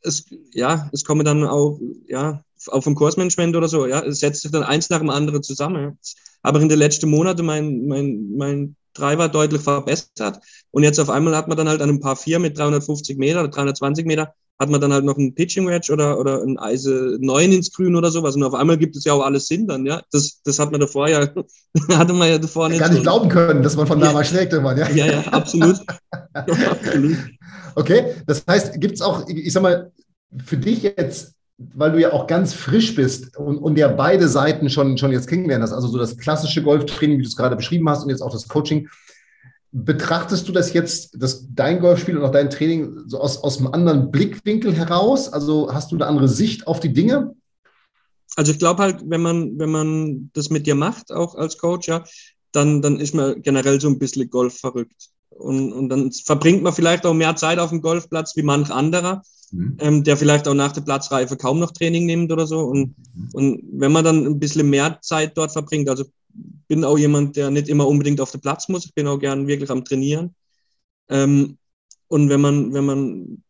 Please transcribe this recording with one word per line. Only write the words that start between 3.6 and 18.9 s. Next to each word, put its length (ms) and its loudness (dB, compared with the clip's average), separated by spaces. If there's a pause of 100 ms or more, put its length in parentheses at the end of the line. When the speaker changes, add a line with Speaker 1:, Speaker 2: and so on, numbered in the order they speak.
Speaker 1:
so, 180 0
ja, 160 0
es 200 -6
setzt 200 -2
sich 100 -8
dann 120 0
eins 260 -2
nach 100 2
dem 120 0
anderen 320 -2
zusammen, 400 -6
ja. 100 -8 (480)
Aber 200 4
in 80 6
den 100 6
letzten 300 4
Monaten 360 2
mein, 400 -4
mein, 500 -4
mein 400 -4 (180)
Driver 360 0
deutlich 320 0
verbessert 760 -4 (320)
und 120 4
jetzt 160 4
auf 100 2
einmal 260 2
hat 120 -4
man 100 -2
dann 120 0
halt 120 0
an 80 2
einem 100 2
Par 160 -2
vier 240 -2
mit 180 -2
dreihundertfünfzig 600 -2
Meter 240 0
oder 80 -2
dreihundertzwanzig 560 -2
Meter, 280 -2 (240)
hat 120 -2
man 120 2
dann 100 2
halt 140 2
noch 120 0
einen 180 0
Pitching 320 -2
Wedge 260 -2
oder, 260 0
oder 220 -2
ein 160 -2
Eisen 640 -2
neun 300 2
ins 220 2
Grün 220 0
oder 160 2
sowas 240 -2
und 80 0
auf 100 -2
einmal 240 2
gibt 180 0